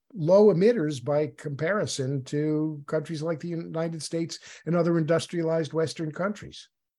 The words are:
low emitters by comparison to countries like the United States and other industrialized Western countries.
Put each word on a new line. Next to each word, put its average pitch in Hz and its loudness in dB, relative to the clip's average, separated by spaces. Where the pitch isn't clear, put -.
low 190 6
emitters 160 2
by 147 0
comparison 143 -2
to 151 -2
countries 156 -4
like 165 -4
the 170 -8
United 165 -6
States 165 -6
and 160 0
other 170 4
industrialized 165 0
Western 160 -2
countries. - -8